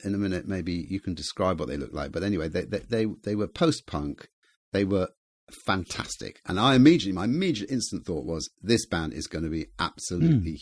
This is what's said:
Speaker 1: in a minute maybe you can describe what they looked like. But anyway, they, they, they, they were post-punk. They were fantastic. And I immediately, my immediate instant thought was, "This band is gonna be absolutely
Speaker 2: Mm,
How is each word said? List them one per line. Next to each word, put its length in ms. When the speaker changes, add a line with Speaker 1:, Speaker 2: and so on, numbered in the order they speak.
Speaker 1:
in 100
a 20
minute 300
maybe 420
you 120
can 140
describe 440
what 80
they 80
looked 180
like. 200
But 100
anyway, 240
they, 160
they, 160
they, 260
they 100
were 120
post-punk. 840
They 140
were 240
fantastic. 800
And 140
I 160
immediately, 360
my 140
immediate 460
instant 340
thought 200
was, 240
"This 240
band 280
is 140
gonna 220
be 160
absolutely 720
Speaker 2:
Mm, 80